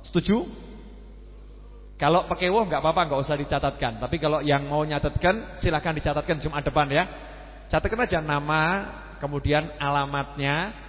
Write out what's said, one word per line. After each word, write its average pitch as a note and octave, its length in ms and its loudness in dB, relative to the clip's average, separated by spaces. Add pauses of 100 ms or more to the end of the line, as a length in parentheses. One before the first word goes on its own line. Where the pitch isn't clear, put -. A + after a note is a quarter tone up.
Setuju? G3+ 400 2 (1500)
Kalau E3 320 4
pekewoh F#3 320 2
nggak D3+ 160 0
apa-apa, D#3+ 320 2
nggak C#3 160 2
usah D3+ 120 2
dicatatkan. C#3 600 -2
Tapi C3+ 240 -2
kalau D3+ 160 2
yang C#3 320 2
mau D3+ 160 2
nyatatkan, D#3 720 0
silahkan D#3+ 360 2
dicatatkan D3 440 0
Jumat D3 240 -2
depan D3 280 4
ya. E3 140 4 (680)
Catatkan G3+ 320 2
aja F3 160 2
nama, D3+ 440 2 (600)
kemudian D3 560 0
alamatnya C#3+ 960 0 (140)